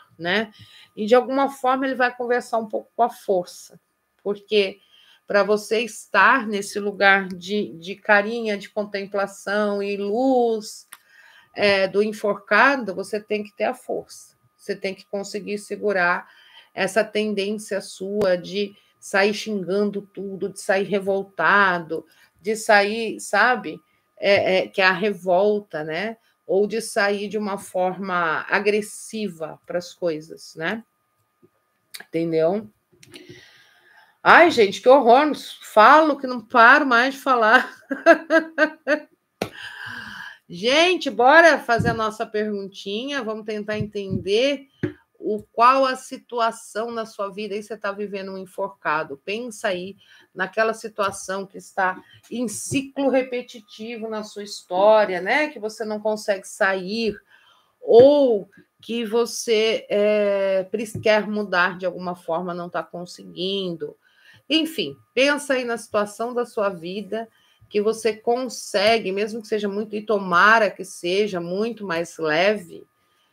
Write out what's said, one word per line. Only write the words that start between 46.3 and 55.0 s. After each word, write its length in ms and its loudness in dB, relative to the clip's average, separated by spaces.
na 160 -6
sua 220 -8
vida. 260 -10
Aí 80 -8
você 120 -14
tá 160 -8
vivendo 400 -8
um 60 -10
enforcado. 880 -6
Pensa 440 -6
aí 260 -8
naquela 440 -2
situação 720 -6
que 120 -18
está 420 -4
em 180 -6
ciclo 640 -4
repetitivo 1000 -6
na 160 -8
sua 200 -14
história, 760 2